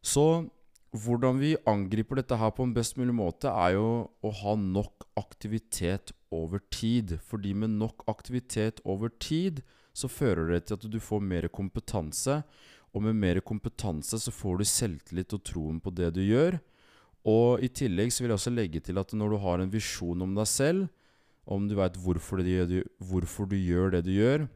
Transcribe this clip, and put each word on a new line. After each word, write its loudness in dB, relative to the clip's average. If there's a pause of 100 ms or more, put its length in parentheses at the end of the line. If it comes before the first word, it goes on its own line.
Så 4 (460)
hvordan 2
vi 4 (120)
angriper 0
dette 0
her 2
på -4
en 0
best -2
mulig 0
måte, 0
er 4
jo 0 (100)
å -2
ha 0
nok -2 (100)
aktivitet -4 (200)
over -4 (100)
tid. 0
Fordi -6
med 0
nok -4
aktivitet -4
over -2
tid, -2 (300)
så -6
fører 2
det 2
til -2
at -12
du -4
får -2
mer 0
kompetanse, -4 (500)
og -2
med 2
mer 2
kompetanse -4
så -6
får -2
du 2
selvtillit -2
og -6
troen -4
på -6
det 0
du 0
gjør. 4 (680)
Og 6
i 0
tillegg 0
så -2
vil 0
jeg 2
også -2
legge -2
til -4
at -4
når 0
du 0
har 0
en 0
visjon -4
om -2
deg 0
selv, 2 (580)
om -2
du -2
vet 2
hvorfor 0
du 2
gjør, 2 (120)
hvorfor -2
du 0
gjør 2
det 0
du 0
gjør 4